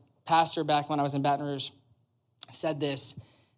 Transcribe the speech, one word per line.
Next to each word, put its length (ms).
pastor 380
back 260
when 120
I 20
was 100
in 80
Baton 240
Rouge 240
said 300
this, 400